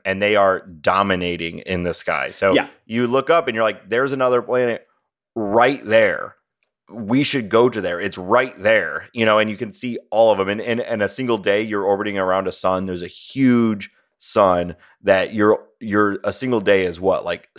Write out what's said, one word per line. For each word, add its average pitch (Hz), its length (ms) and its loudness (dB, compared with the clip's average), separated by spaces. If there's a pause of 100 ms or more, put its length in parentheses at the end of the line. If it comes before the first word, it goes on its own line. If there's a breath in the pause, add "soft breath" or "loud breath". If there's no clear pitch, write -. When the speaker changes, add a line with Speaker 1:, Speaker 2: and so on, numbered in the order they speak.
Speaker 1:
and 95 180 -4
they 104 140 2
are 95 240 4
dominating 87 1000 -2
in 90 220 -4
the 87 120 -2
sky. 71 360 -4
So - 240 2
Speaker 2:
Yeah. 120 140 0 (180)
Speaker 1:
you 117 220 -2
look 120 200 0
up 165 200 2
and 117 60 -4
you're 113 100 0
like, 98 240 -4
"There's 131 240 -2
another 127 300 0
planet 120 440 -2 (480)
right 117 500 2
there. 104 520 2 (520)
We 120 360 -2
should 120 240 -2
go 117 200 4
to 110 120 -4
there. 87 200 -4
It's 101 180 -6
right 110 380 0
there," 95 560 0
you 113 140 0
know, 107 140 4
and 107 100 0
you 101 60 -8
can 104 160 -10
see 120 260 -8 (120)
all 110 220 4
of 95 60 0
'em. 95 100 0
And, 104 120 -2
and, 117 200 -2
and 110 220 -4
a 98 60 0
single 120 300 -2
day, 101 240 0
you're 104 220 -4
orbiting 101 340 -2
around 92 280 0
a 90 60 -4
sun. 95 340 -2
There's 90 160 -8
a 85 60 -10
huge 120 800 0 (260)
sun 90 600 0 (260 soft breath)
that 95 320 2
you're, 107 320 2 (140)
you're, 104 440 0
a 101 80 -2
single 123 280 -2
day 98 240 4
is 85 160 -4
what, 92 240 0
like, 87 340 -8